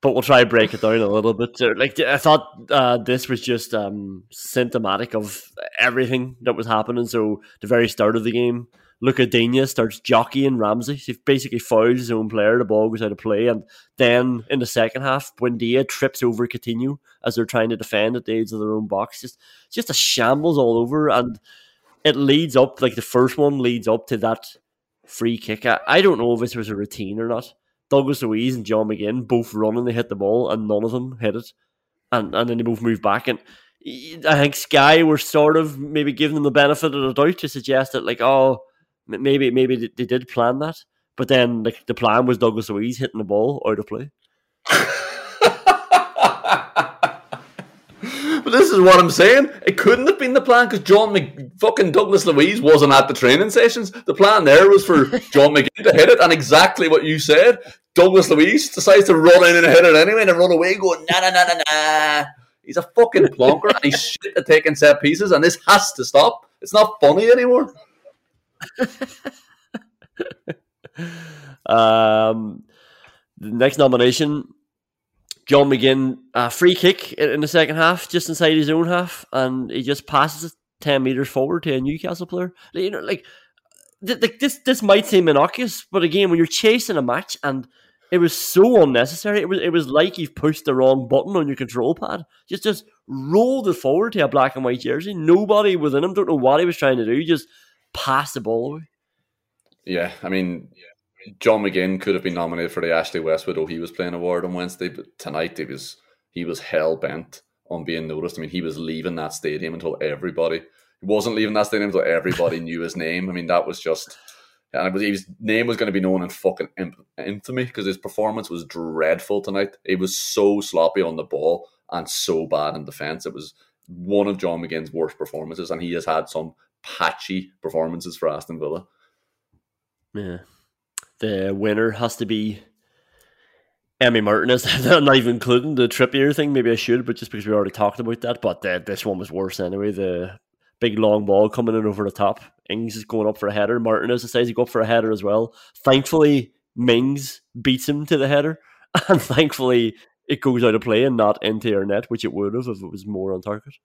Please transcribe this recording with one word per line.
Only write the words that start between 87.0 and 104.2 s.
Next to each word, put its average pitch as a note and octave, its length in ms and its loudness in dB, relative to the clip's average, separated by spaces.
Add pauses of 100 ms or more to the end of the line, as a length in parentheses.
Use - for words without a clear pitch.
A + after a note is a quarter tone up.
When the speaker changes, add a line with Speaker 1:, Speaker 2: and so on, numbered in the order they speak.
Speaker 1:
match, B2 400 -4
and C3+ 240 -6 (440)
it F3+ 80 0
was E3+ 160 2
so G#3 480 4
unnecessary, D3+ 580 0
it E3 80 -4
was, F#3 120 -2
it E3+ 100 -2
was D#3+ 160 0
like E3 320 0
you've D#3 160 -10
pushed D3+ 300 -4
the C#3 100 -2
wrong C3 340 2
button C#3 280 0
on D#3+ 100 0
your C#3 100 -6
control B2 380 -4
pad. - 300 -10 (240)
Just, - 160 -10
just G#3+ 200 -4 (220)
rolled G#3 640 0
it F3 60 0
forward F3+ 380 -2
to F3 120 -2
a C3+ 40 -2
black C3+ 280 0
and C3 80 -8
white B2 160 -2
jersey. D#3+ 340 -8
Nobody F#3+ 640 2
within D3 280 -2
him, F#3+ 100 -6
don't G3 140 -2
know E3+ 60 0
what C3+ 260 2
he F3+ 60 0
was F3 100 -4
trying C3 220 0
to A#2 60 -2
do, B2+ 200 -2
just D#3+ 220 -2 (460)
pass C#3 400 -4
the C3 80 -10
ball A#2 320 -6
away. D#3 160 -18 (960)
Speaker 2:
Yeah, F2+ 280 -6 (100)
I F#2 60 -12
mean, F#2 400 -6 (720)
John A2 240 0
McGinn F#2 380 -4
could G2 140 -2
have F#2 80 -4
been F2+ 120 -6
nominated E2+ 380 -6
for F2+ 80 -8
the E2 120 -2
Ashley E2 280 -4
Westwood D#2+ 380 -4
O'Hee D#2+ 200 -8
was E2+ 120 -12
playing F2+ 240 -8
award F2 300 -6